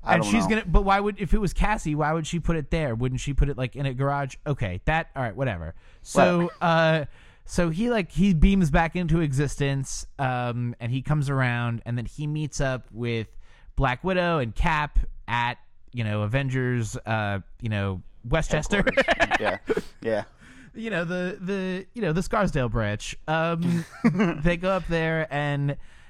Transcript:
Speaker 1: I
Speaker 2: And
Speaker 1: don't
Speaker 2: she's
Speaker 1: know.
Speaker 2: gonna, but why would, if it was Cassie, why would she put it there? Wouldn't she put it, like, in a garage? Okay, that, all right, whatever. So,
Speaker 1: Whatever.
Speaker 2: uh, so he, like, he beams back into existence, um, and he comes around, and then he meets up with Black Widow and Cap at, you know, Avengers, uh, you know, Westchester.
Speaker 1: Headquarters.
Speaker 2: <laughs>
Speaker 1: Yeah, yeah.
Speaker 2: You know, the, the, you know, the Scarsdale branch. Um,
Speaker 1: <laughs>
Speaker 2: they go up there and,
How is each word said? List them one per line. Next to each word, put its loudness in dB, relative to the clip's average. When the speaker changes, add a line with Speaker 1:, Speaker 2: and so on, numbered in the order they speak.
Speaker 1:
I 2
Speaker 2:
And 4
Speaker 1:
don't 0
Speaker 2:
she's 4
Speaker 1:
know. 2
Speaker 2:
gonna, 2
but 6
why 4
would, -2
if 2
it 4
was 0
Cassie, 0
why 0
would -2
she -4
put 0
it -4
there? 0
Wouldn't -2
she -4
put 4
it, -4
like, -4
in -4
a -2
garage? -2
Okay, -2
that, 0
all -4
right, -4
whatever. -4
So, 4
Speaker 1:
Whatever. -4
Speaker 2:
uh, 4
so 0
he, 0
like, 0
he 4
beams 6
back 2
into 2
existence, -2
um, -2
and -4
he -2
comes 0
around, 0
and -4
then -6
he -8
meets -4
up -2
with -4
Black 0
Widow 2
and -4
Cap 2
at, 0
you -4
know, 0
Avengers, -2
uh, -2
you -4
know, -2
Westchester. 0
Speaker 1:
Headquarters. 2
Speaker 2:
<laughs> -
Speaker 1:
Yeah, -2
yeah. -2
Speaker 2:
You -8
know, -2
the, -4
the, -4
you -8
know, 0
the 0
Scarsdale 0
branch. -2
Um, 0
Speaker 1:
<laughs> 2
Speaker 2:
they 2
go -2
up -2
there 0
and, -2